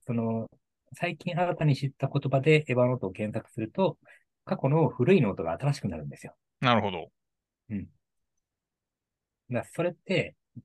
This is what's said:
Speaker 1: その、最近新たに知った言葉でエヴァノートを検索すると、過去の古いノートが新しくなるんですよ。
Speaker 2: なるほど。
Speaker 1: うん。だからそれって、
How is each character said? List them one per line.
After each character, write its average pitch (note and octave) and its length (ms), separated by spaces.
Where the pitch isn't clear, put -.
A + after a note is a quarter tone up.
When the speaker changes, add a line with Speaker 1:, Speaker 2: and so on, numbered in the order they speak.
Speaker 1:
そ A#2+ 80
の、 A2+ 340
最 F3 220
近 F3 220
新 F3 160
た D#3+ 100
に C#3 100
知 C#3 100
っ C3+ 60
た - 160
言 C3+ 240
葉 C3+ 100
で D3+ 260
エ C3 60
ヴ A#2+ 40
ァ B2 100
ノ B2+ 100
ー - 20
ト - 60
を G2 60
検 G#2+ 200
索 - 200
す - 100
る A2 80
と、 - 300
過 F#3+ 160
去 C3+ 100
の D3 200
古 B2+ 240
い F3+ 80
ノ G2 120
ー - 20
ト F2+ 80
が E2 80
新 C#3 220
し - 80
く - 60
な E2 100
る D2 80
ん C#2+ 40
で - 80
す - 80
よ。 - 100
Speaker 2:
な B2+ 140
る A2 80
ほ G#2 80
ど。 E2 220
Speaker 1:
う G#2+ 60
ん。 F#2 60
だ A#2+ 80
か - 0
ら G2 60
そ - 180
れ F3 80
っ - 20
て、 - 420